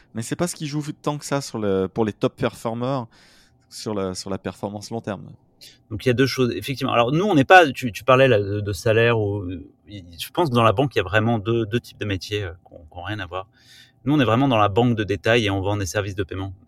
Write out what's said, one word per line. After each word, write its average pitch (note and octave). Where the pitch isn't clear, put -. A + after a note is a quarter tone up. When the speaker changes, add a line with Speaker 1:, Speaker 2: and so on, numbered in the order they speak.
Speaker 1:
mais A2+
c'est B2+
pas E3+
ce F3
qui D#3+
joue D3
tant D3
que -
ça C#3
sur -
le, F#2+
pour A2+
les G#2
top -
performers A#2+
sur -
la, F#2+
sur -
la F#2+
performance G2+
long A2+
terme. G2
Speaker 2:
Donc, -
il -
y -
a A#2+
deux C3
choses, B2
effectivement. A#2+
Alors, A#2
nous, E3
on G#3
n'est C#3
pas, F3+
tu, A2+
tu -
parlais C3
là A2+
de, G2+
de G2+
salaire A2+
ou, G2+
je F2
pense E3+
que A#2+
dans A#2
la A2
banque, C#3
il -
y -
a F#2
vraiment A2
deux, A2+
deux A#2
types -
de G#2
métiers, G2+
euh, E2+
qui -
ont, E2
qui F2
ont E2+
rien G2
à F#2
voir. F2+
Nous, C#3
on D3+
est B2
vraiment A#2+
dans A#2
la G#2
banque A#2
de G#2+
détail G#2+
et G2
on G2
vend G2
des F#2+
services G2+
de G2
paiement. F#2+